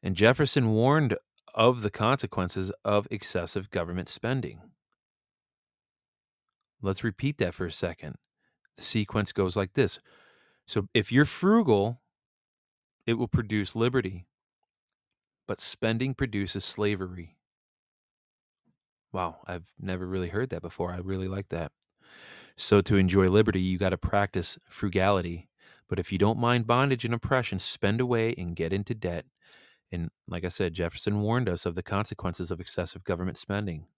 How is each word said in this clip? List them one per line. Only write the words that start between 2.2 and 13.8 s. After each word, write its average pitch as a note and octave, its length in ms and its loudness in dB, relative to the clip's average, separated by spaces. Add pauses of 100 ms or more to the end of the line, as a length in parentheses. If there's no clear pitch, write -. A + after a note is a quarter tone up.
of G#2 240 2
excessive F#2+ 640 -4
government F2 380 -4
spending. A2+ 520 -4 (2250)
Let's G2 200 -2
repeat C3+ 360 -2
that F2 160 0
for F#2 100 -6
a E2+ 60 -6
second. D#2+ 440 -6 (600)
The - 80 -12
sequence G#2 480 0
goes F#2+ 260 0
like G2 160 -2
this. - 260 2 (680)
So G2+ 260 -2
if - 180 2
you're C3+ 140 6
frugal, C3 760 4 (1040)
it A#2 80 2
will A#2 120 -2
produce G#2+ 480 0
liberty, A2 520 0 (1200)